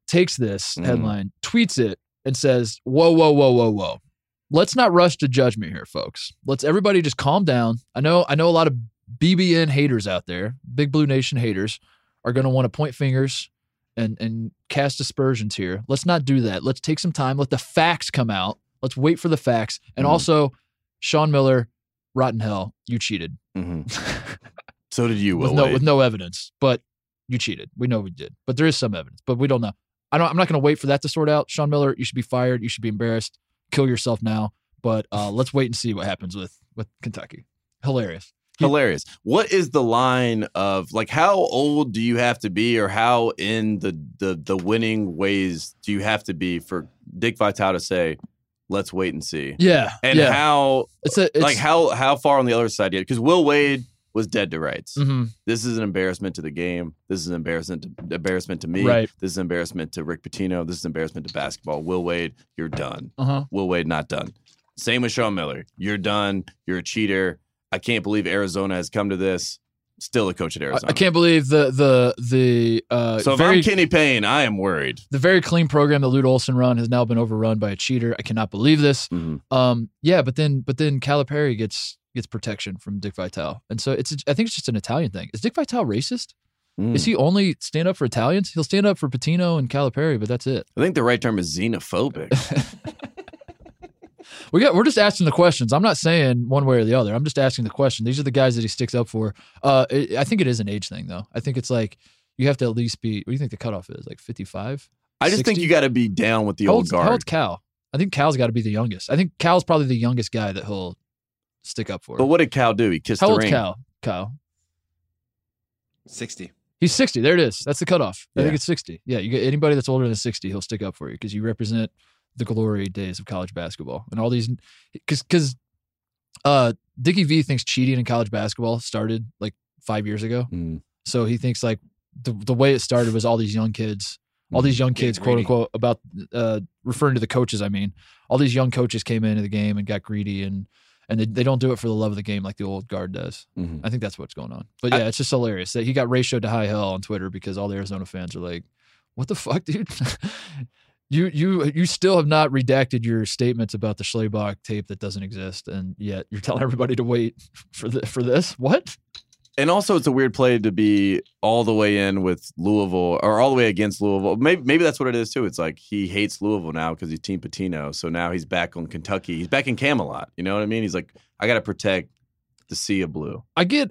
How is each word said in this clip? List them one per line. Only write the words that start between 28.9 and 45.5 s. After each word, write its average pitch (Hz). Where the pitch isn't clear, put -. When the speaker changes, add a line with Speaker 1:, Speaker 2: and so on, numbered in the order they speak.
Speaker 1:
evidence, -
but 123
we 139
don't 131
know. 107
I 147
don't, 170
I'm 156
not 180
gonna 156
wait 147
for 139
that 139
to 143
sort 151
out. 151
Sean 147
Miller, 143
you 127
should -
be 123
fired. 127
You 117
should 113
be 113
embarrassed. 113
Kill 139
yourself 117
now. 110
But, 110
uh, 104
let's 127
wait 135
and 117
see 113
what 92
happens 92
with, 92
with 110
Kentucky. -
Hilarious. 110
He 160
Speaker 2:
Hilarious. 131
What 160
is 175
the 143
line 120
of, 95
like, 110
how 165
old 147
do 110
you 117
have 120
to 104
be, 113
or 101
how 117
in 107
the, 87
the, 92
the 95
winning 107
ways 95